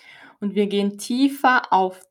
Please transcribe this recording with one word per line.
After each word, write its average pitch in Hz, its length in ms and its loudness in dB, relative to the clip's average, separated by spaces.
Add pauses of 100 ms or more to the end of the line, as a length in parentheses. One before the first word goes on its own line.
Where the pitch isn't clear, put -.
(400)
Und 202 160 -6
wir 202 120 2
gehen 202 300 -2
tiefer 262 760 0
auf 185 400 0